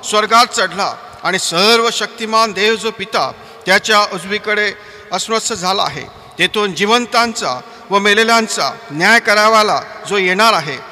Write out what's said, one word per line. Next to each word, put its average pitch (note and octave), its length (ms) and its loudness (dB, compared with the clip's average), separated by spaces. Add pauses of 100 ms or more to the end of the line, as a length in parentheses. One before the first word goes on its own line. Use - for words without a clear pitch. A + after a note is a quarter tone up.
स्वर्गात G#3+ 360 4
चढला F#3 500 -4 (280)
आणि F3 160 -2
सर्व A3+ 540 2
शक्तिमान A3 580 -2
देव G3+ 240 0
जो G#3+ 160 -4
पिता F#3 400 -4 (340)
त्याच्या G#3 360 4 (120)
उजवीकडे G#3 600 -4 (380)
अस्वस्थ A3 420 -4
झाला F#3+ 300 -2
आहे, C#3 200 -6 (360)
तेथून F#3 360 -2
जिवंतांचा A3 840 0 (300)
व G3 100 2
मेलेल्यांचा G#3+ 720 2 (200)
न्याय F#3+ 280 4
करावाला G#3+ 600 2 (280)
जो G3+ 80 0
येणार G3 360 2
आहे D3+ 240 -2 (140)